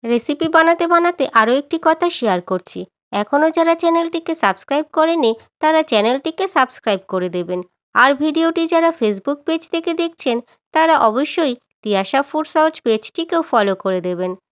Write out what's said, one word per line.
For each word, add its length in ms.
রেসিপি 420
বানাতে 360
বানাতে 320
আরও 200
একটি 160
কথা 200
শেয়ার 220
করছি, 300
এখনও 340
যারা 260
চ্যানেলটিকে 500
সাবস্ক্রাইব 440
করেনি 320
তারা 180
চ্যানেলটিকে 540
সাবস্ক্রাইব 440
করে 240
দেবেন। 240
আর 160
ভিডিওটি 400
যারা 180
Facebook 460
পেজ 160
থেকে 160
দেখছেন 340
তারা 200
অবশ্যই 460
তিয়াশা 460
ফুডস 300
হাউস 180
পেজটিকেও 640
ফলো 240
করে 240
দেবেন। 240